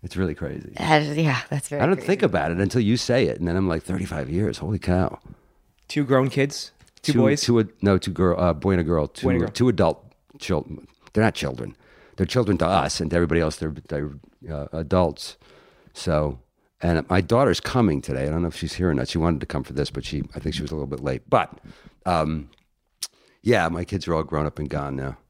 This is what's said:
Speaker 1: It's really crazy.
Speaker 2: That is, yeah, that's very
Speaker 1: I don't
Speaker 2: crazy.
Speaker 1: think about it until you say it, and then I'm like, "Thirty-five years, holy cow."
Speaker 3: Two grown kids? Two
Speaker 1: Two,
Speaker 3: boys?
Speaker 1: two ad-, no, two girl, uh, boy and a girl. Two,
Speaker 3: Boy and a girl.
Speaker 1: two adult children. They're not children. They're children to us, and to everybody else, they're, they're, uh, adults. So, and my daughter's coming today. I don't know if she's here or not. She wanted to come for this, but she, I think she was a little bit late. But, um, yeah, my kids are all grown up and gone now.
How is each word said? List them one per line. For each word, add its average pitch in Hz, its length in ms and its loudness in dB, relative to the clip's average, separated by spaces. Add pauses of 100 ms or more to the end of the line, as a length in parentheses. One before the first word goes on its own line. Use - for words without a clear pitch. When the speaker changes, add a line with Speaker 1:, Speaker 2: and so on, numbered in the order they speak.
Speaker 1:
It's - 140 -10
really 90 200 0
crazy. 71 400 -10
Speaker 2:
That 156 260 2
is, 147 140 -4
yeah, 151 240 2 (100)
that's 139 180 -4
very 143 140 -2
Speaker 1:
I 131 40 2
don't 185 100 4
Speaker 2:
crazy. 190 100 -8
Speaker 1:
think 185 160 2
about 85 300 0
it 87 80 -2
until 101 220 2
you 107 140 2
say 123 300 2
it, 64 140 -2
and 85 80 -2
then 85 80 0
I'm 95 100 2
like, 82 160 0
"Thirty-five 80 480 -6
years, 90 280 -2
holy 95 200 -4
cow." 90 400 0 (720)
Speaker 3:
Two 147 160 -2
grown 131 260 4
kids? 139 400 -2 (320)
Two 147 120 0
Speaker 1:
Two, 120 60 4
Speaker 3:
boys? 139 220 4
Speaker 1:
two 117 160 4
ad-, 107 140 2 (100)
no, 98 160 6
two 92 140 -4
girl, 87 260 2
uh, 87 140 4
boy 80 200 0
and 90 80 4
a 85 40 2
girl. 78 240 0
Two, - 180 -6
Speaker 3:
Boy - 40 2
and 92 80 2
a 85 80 0
girl. 107 60 -6
Speaker 1:
two 123 160 2
adult 90 440 0 (260)
children. - 480 -4 (260)
They're 107 120 2
not 110 100 2
children. 60 420 -8 (400)
They're 92 100 2
children 101 320 2
to 80 80 2
us, 80 340 2
and 80 100 -2
to 85 60 0
everybody 85 240 4
else, 78 160 0
they're, 78 180 -6 (140)
they're, 73 240 -4 (380)
uh, 73 220 -8
adults. 80 640 0 (580)
So, 76 440 -2 (420)
and 85 300 0
my 90 100 4
daughter's 113 400 2
coming 95 420 2
today. 67 240 -4
I 76 40 0
don't 82 120 0
know 85 60 0
if 80 80 -8
she's - 180 -6
here 90 160 2
or 76 40 2
not. 64 140 0
She - 100 -2
wanted 80 220 2
to - 60 -6
come - 180 -4
for - 80 -14
this, 69 180 -2
but - 140 -8
she, 71 180 -6 (120)
I - 60 -8
think 78 140 -4
she - 80 -6
was 71 80 -6
a 80 40 -8
little 73 140 -6
bit 67 120 -8
late. - 280 -4
But, 95 300 0 (480)
um, 80 440 0 (920)
yeah, 101 260 2
my 85 160 -4
kids 90 240 -6
are 85 60 0
all 80 100 0
grown 76 220 -2
up 73 120 -8
and 76 100 -6
gone 69 280 -6
now. 65 200 -8 (140)